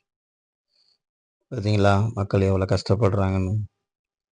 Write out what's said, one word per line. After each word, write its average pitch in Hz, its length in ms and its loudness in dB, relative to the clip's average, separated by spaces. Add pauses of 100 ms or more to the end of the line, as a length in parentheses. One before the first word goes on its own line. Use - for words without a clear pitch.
(1500)
பாத்தீங்களா 101 420 2 (220)
மக்கள் 98 320 0
எவ்வளவு 95 240 0
கஷ்டப்படுறாங்கன்னு? 95 840 0 (800)